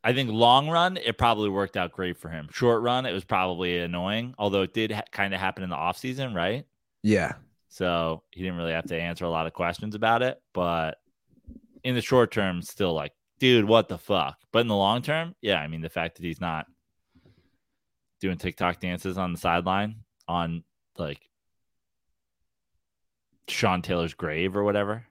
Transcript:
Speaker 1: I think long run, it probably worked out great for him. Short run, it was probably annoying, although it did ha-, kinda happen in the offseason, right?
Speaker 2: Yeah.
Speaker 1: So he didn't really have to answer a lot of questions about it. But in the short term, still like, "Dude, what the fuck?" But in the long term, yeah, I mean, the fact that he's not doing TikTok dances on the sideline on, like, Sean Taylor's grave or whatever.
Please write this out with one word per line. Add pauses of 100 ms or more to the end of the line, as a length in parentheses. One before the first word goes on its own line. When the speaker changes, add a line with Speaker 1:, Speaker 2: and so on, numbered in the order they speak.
Speaker 1:
I
think
long
run,
it
probably
worked
out
great
for
him.
Short
run,
it
was
probably
annoying,
although
it
did
ha-,
kinda
happen
in
the
offseason,
right? (380)
Speaker 2:
Yeah. (340)
Speaker 1:
So
he
didn't
really
have
to
answer
a
lot
of
questions
about
it. (120)
But (840)
in
the
short
term,
still
like, (280)
"Dude,
what
the
fuck?" (160)
But
in
the
long
term,
yeah,
I
mean,
the
fact
that
he's
not (1500)
doing
TikTok
dances
on
the
sideline (240)
on, (340)
like, (2250)
Sean
Taylor's
grave
or
whatever.